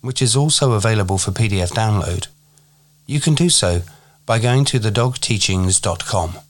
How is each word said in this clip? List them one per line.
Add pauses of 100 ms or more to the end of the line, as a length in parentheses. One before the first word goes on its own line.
which
is
also
available
for
P
D
F
download, (760)
you
can
do
so (440)
by
going
to
the
dog
teachings
dot
com. (120)